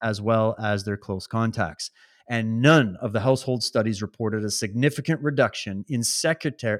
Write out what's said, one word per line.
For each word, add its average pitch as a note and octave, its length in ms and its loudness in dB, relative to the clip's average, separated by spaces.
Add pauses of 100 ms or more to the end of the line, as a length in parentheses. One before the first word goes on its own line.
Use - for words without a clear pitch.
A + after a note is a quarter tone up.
as G#2+ 200 -2
well A2 360 2
as G#2 280 -2
their G2+ 120 -4
close F#2+ 300 -8
contacts. A2 640 -2 (380)
And A2+ 340 -2
none C#3 380 6
of A2 120 -4
the G#2+ 100 0
household B2+ 420 0
studies G#2+ 360 0
reported G#2+ 440 -4
a G#2 80 -2
significant C3+ 680 -2
reduction B2 680 0
in A#2+ 140 0
secretar-, B2+ 760 -2